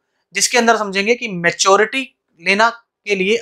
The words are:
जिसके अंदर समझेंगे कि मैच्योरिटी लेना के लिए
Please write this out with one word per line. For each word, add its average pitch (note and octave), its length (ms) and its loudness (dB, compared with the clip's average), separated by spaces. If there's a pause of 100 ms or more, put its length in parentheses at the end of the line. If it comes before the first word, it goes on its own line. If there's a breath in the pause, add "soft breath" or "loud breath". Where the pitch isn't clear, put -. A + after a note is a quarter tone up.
(360)
जिसके G3 220 -2
अंदर A3+ 200 2
समझेंगे G3+ 380 -2
कि A#3+ 120 -10
मैच्योरिटी G3 760 0 (380)
लेना G3+ 280 2
के - 460 -8
लिए G3 260 0